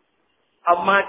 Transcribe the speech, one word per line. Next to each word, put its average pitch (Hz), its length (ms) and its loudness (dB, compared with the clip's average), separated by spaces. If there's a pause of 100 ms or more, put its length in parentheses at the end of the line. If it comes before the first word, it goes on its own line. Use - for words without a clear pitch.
(640)
Amma 190 440 0